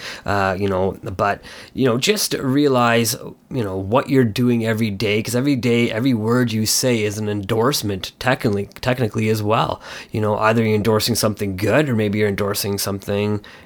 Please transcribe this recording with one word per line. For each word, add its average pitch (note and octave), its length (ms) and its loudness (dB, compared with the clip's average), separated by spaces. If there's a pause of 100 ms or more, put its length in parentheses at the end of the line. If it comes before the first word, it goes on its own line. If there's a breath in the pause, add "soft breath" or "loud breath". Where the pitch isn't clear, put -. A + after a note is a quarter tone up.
(240 loud breath)
Uh, G2 320 0
you G2+ 120 0
know, F#2+ 340 0
but, G2+ 380 -2 (340 loud breath)
you B2+ 100 0
know, B2 140 2
just G3+ 360 0
realize, B2 840 2 (340)
you B2+ 140 -2
know, F#2+ 120 -4
what G2 320 0
you're C3+ 140 4
doing A#2+ 420 2
every A2 280 0
day, G#2 280 0
'cause G#2 140 -4
every C3+ 220 0
day, A#2+ 340 2
every A#2+ 240 2
word A#2 380 2
you A2 120 0
say A#2+ 380 2
is G#2 160 -2
an G#2+ 100 -4
endorsement G#2 920 -2
technically, A2 480 0 (120)
technically A#2+ 500 0
as G#2+ 120 0
well. A2+ 380 0 (320 loud breath)
You A2+ 80 -2
know, G#2+ 180 0
either A2 240 2
you're G#2+ 140 2
endorsing G#2+ 400 2
something G2+ 400 -2
good A2 320 2
or A#2+ 80 0
maybe G#2+ 240 0
you're G#2 80 2
endorsing G2+ 500 -2
something G2+ 640 -2 (260 loud breath)